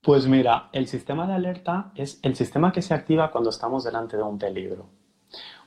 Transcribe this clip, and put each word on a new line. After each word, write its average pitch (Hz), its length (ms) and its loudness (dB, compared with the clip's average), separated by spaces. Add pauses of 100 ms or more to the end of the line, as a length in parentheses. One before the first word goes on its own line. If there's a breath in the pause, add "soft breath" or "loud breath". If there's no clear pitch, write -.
Pues 135 260 6
mira, 123 440 4
el 131 160 -2
sistema 143 380 -6
de 190 80 -2
alerta 180 640 -4
es 139 260 -8
el 131 140 0
sistema 156 360 2
que 175 100 -2
se 170 120 -2
activa 160 380 2
cuando 117 180 0
estamos 123 340 -4
delante 113 340 -6
de 107 60 -2
un 104 140 -6
peligro. 95 520 -8 (760 loud breath)